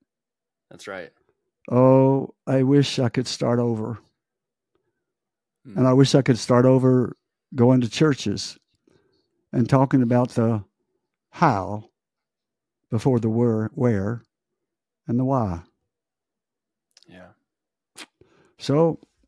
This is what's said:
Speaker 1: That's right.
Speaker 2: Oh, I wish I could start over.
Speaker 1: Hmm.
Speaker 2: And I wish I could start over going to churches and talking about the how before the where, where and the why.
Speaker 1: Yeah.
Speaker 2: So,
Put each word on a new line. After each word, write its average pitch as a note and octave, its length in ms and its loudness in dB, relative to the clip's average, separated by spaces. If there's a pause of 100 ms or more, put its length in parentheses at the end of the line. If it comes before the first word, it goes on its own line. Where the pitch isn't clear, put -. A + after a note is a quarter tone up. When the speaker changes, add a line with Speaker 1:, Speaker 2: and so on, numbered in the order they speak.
(680)
Speaker 1:
That's - 180 -20
right. F#2+ 240 -14 (600)
Speaker 2:
Oh, C3 640 2 (140)
I C3+ 160 0
wish C#3 360 2
I A#2+ 100 0
could B2+ 180 -6
start A#2+ 320 -2
over. A2+ 400 -6 (1700)
Speaker 1:
Hmm. G#2 140 -8
Speaker 2:
And B2+ 80 2
I B2+ 60 2
wish C3+ 220 4
I C#3 60 4
could B2 180 0
start B2 260 2
over B2+ 500 2 (380)
going B2 280 4
to A2+ 80 -4
churches - 680 -4 (920)
and A#2+ 180 -2
talking C3+ 320 2
about B2 300 0
the A2+ 320 -2 (680)
how G#2 600 -4 (1000)
before B2 300 0
the A2 100 -2
where, A2 440 -2
where A2 500 -4 (840)
and A#2+ 120 -2
the C3 60 -2
why. A2 360 -4 (1500)
Speaker 1:
Yeah. F2+ 220 -20 (1300)
Speaker 2:
So, D#3 420 -2 (280)